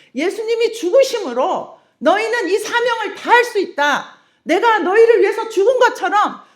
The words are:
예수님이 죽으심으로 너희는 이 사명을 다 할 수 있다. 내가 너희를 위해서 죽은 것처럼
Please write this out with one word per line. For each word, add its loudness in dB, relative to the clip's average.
예수님이 -4
죽으심으로 -2
너희는 0
이 0
사명을 -4
다 -4
할 6
수 -4
있다. -4
내가 2
너희를 4
위해서 -2
죽은 2
것처럼 0